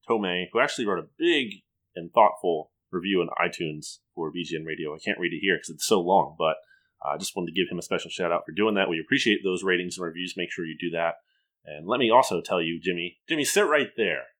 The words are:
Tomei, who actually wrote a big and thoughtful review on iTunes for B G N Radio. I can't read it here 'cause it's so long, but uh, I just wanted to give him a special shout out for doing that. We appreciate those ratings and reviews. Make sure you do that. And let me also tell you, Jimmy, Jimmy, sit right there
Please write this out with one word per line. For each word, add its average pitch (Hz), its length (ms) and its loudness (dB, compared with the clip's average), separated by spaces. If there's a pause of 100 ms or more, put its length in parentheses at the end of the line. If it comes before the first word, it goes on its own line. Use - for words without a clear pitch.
Tomei, 92 440 0
who 113 80 2
actually 135 260 0
wrote 90 160 0
a 78 40 -16 (120)
big 147 420 0 (340)
and 85 160 -12
thoughtful 87 600 2 (180)
review 92 320 0
on 82 80 0 (100)
iTunes 80 600 -4 (160)
for 80 160 -4
B 87 120 -6
G 82 140 -6
N 78 80 -8
Radio. 78 280 -6
I 78 40 -12
can't - 220 -4
read 87 120 -2
it 78 80 -6
here 92 180 2
'cause - 120 -12
it's 80 160 -8
so 104 160 4
long, 85 360 4
but 80 200 2 (480)
uh, 71 80 -2
I 73 40 -4
just 95 180 -8
wanted 87 180 -6
to 92 80 0
give 85 100 0
him 90 80 -6
a - 40 -10
special 85 280 -4
shout 87 220 -2
out 85 120 0
for 85 60 -12
doing 101 240 0
that. 139 140 4
We 82 100 0
appreciate 110 460 2
those 92 180 0
ratings 90 340 0
and 90 80 -6
reviews. 87 300 -8
Make 87 160 -6
sure 87 140 -8
you 80 120 -8
do 85 120 -4
that. 82 260 -2 (480)
And 76 240 -14
let 123 140 -2
me 117 80 4
also 110 320 6
tell 90 200 0
you, 82 200 -4
Jimmy, 87 380 -4 (100)
Jimmy, 151 160 0
sit 196 200 2
right 147 300 2
there 82 280 0 (160)